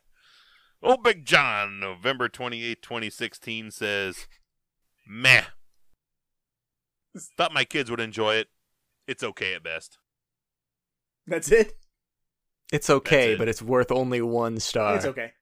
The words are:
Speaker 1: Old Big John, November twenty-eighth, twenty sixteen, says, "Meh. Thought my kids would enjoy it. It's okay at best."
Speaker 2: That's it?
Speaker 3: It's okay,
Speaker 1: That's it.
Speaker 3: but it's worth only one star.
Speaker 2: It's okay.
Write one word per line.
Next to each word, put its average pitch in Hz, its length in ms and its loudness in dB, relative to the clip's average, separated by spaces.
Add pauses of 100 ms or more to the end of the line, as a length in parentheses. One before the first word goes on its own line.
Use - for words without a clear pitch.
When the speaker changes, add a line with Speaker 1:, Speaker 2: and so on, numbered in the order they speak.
(800)
Speaker 1:
Old 247 220 4
Big 190 220 2
John, 107 540 2
November 110 500 -2
twenty-eighth, 117 520 -8
twenty 113 280 -8
sixteen, 113 600 -10
says, 101 560 -4 (800)
"Meh. 120 360 6 (1900)
Thought 165 160 0
my 135 120 2
kids 135 260 -2
would 117 80 -2
enjoy 110 360 0
it. 110 120 0 (600)
It's 131 160 -8
okay 98 320 -6
at 82 80 -12
best." 80 340 -12 (1300)
Speaker 2:
That's 165 240 -4
it? 220 220 4 (960)
Speaker 3:
It's 147 180 0
okay, 139 400 4
Speaker 1:
That's 110 60 2
it. - 40 0
Speaker 3:
but 113 80 0
it's 113 140 -4
worth 123 300 2
only 127 300 0
one 117 380 0
star. 104 360 0
Speaker 2:
It's 95 100 -2
okay. 123 360 -6